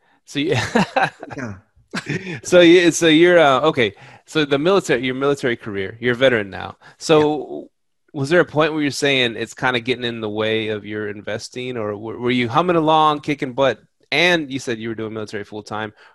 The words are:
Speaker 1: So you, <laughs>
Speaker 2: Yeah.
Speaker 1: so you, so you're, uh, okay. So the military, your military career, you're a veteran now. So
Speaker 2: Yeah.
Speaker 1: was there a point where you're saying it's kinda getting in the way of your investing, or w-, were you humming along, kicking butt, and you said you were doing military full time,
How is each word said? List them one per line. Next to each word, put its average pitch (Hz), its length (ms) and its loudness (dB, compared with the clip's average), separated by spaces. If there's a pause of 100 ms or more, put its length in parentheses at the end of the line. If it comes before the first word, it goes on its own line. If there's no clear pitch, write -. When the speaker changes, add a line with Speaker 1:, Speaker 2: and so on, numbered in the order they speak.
(240)
Speaker 1:
So - 140 -8
you, 147 160 0
<laughs> - 800 -2
Speaker 2:
Yeah. 120 180 -10 (880)
Speaker 1:
so 180 180 6
you, 170 320 8
so 170 160 2
you're, 170 300 6
uh, 139 240 6
okay. 139 320 0 (320)
So 156 180 0
the 139 140 0
military, 160 460 2
your 127 100 -2
military 135 420 -2
career, 101 440 -8
you're 120 120 0
a 117 40 -2
veteran 120 340 2
now. 92 260 -12 (220)
So 151 640 0
Speaker 2:
Yeah. - 60 -18 (460)
Speaker 1:
was 139 160 -4
there 175 100 4
a 156 40 6
point 151 280 0
where 156 100 -4
you're 143 80 -2
saying 127 460 0
it's 110 180 -10
kinda 127 260 -2
getting 120 240 -4
in 117 160 -6
the 107 100 -6
way 110 380 -2
of 104 180 -6
your 107 220 -8
investing, 107 680 -10
or 104 160 -6
w-, 107 260 -10
were 120 120 -2
you 123 180 0
humming 170 280 0
along, 156 440 2
kicking 143 320 -6
butt, 127 280 0 (300)
and 160 420 0
you 135 60 -4
said 117 200 -6
you 113 100 -8
were 113 60 -6
doing 110 200 -8
military 104 300 -8
full 107 180 -14
time, 107 300 -8 (220)